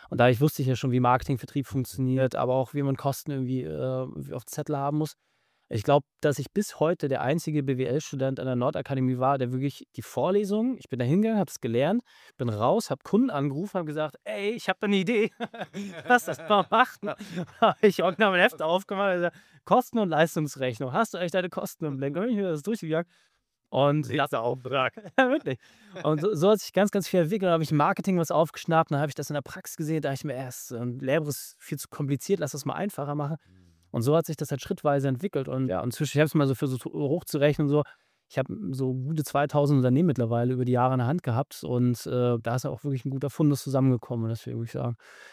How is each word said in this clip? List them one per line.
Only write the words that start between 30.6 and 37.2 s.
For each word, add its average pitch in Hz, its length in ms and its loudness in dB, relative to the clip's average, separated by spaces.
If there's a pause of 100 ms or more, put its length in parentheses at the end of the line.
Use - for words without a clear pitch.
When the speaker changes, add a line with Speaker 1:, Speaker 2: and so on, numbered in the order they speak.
Speaker 1:
ähm, 123 260 -6
Lehrbuch 147 300 0
ist - 280 -8
viel - 220 -8
zu - 100 -14
kompliziert, 143 500 -2
lass 151 120 -4
das 139 140 -10
mal 139 100 -4
einfacher 147 400 -6
machen. 147 220 -4 (100)
Speaker 2:
Mhm. - 60 -20 (360)
Speaker 1:
Und - 140 -2
so 143 120 4
hat 165 120 2
sich 156 100 -6
das - 140 -6
halt 139 100 -4
schrittweise 143 460 0
entwickelt. 135 400 -2
Und 131 220 -2
ja, 90 120 -2
und 120 100 -2
zwischen, 143 260 -2
ich 147 40 6
hab's 156 140 2
mal 147 120 4
so 135 80 4
versucht 131 300 -4
hochzurechnen, 147 800 0